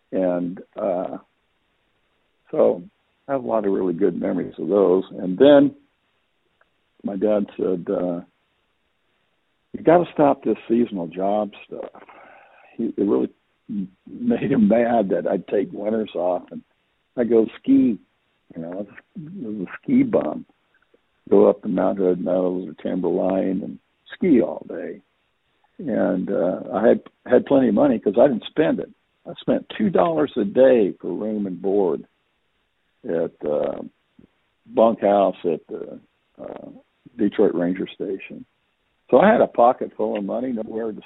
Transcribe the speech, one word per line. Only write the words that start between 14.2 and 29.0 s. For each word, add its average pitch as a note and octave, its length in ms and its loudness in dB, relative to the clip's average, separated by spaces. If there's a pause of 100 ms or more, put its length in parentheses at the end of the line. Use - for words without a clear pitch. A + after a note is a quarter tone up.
him A#2 180 4
mad A#2 420 2
that E2 160 -2
I'd F2+ 220 -4
take G2 240 -2
winters G#2+ 420 -4
off F2+ 360 -2
and - 120 -14 (540)
I'd A#2 140 0
go A2+ 160 4 (120)
ski. C3 400 2 (560)
You E2 80 -12
know, E2+ 100 -12
I F#2 40 -10
was, G2+ 100 -10 (300)
I E3 320 -14
was G#2 200 -8
a - 40 -16 (100)
ski - 200 4
bum. - 440 -2 (840)
Go G2+ 220 6
up - 120 0
the G#2+ 60 -6
Mount F#2+ 300 0
Hood F2+ 220 2
Meadows F2+ 480 -2
or - 120 -14
Timberline F#2 840 -2
and - 140 -12 (360)
ski D3 260 4
all - 280 -4
day. E2+ 340 -12 (800)
And, G2 500 -2
uh, F2+ 300 -2 (120)
I G2+ 140 0
had, A2+ 140 4 (260)
had A#2+ 200 4
plenty C3+ 220 4
of G#2+ 60 2
money B2 240 2
'cause G2+ 180 -2
I B2+ 120 6
didn't A2+ 160 -4
spend D3+ 340 -2
it. - 100 -8 (380)